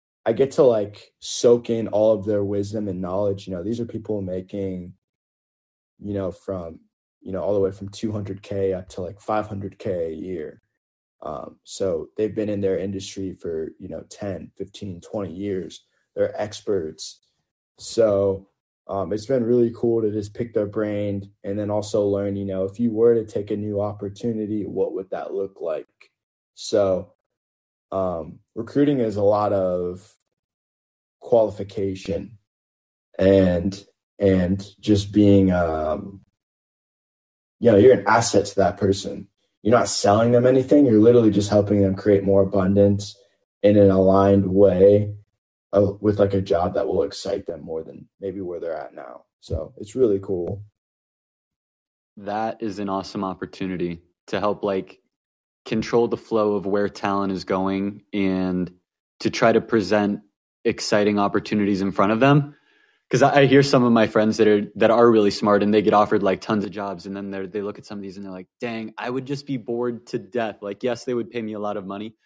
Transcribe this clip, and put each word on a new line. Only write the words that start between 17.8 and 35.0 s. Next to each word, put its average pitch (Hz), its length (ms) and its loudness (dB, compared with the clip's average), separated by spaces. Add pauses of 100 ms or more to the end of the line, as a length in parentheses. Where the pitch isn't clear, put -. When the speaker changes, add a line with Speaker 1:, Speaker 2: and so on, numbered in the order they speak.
Speaker 1:
um, 95 240 -6
it's 107 140 -6
been 127 180 0
really 120 300 2
cool 113 280 -2
to 107 80 0
just 104 240 -6
pick 117 180 -8
their 104 140 -2
brain 104 640 -6 (140)
and 101 120 -6
then 104 140 -4
also 104 320 -2
learn, 101 320 -2
you 98 100 -6
know, 95 200 -4
if 95 160 -6
you 120 100 0
were 117 240 4
to 113 100 -2
take 104 280 -8
a 107 40 -4
new 104 240 -4
opportunity, 104 840 -6
what 95 280 -4
would 92 180 -10
that 85 220 -10
look 98 280 -8
like? 78 260 -6 (680)
So, 95 580 0 (800)
um, 87 480 -6 (140)
recruiting 143 440 0
is 110 180 -2
a 104 60 -4
lot 104 300 2
of 92 600 -4 (1080)
qualification 98 1160 -4 (800)
and, 95 640 4 (360)
and 95 480 2 (140)
just 104 320 0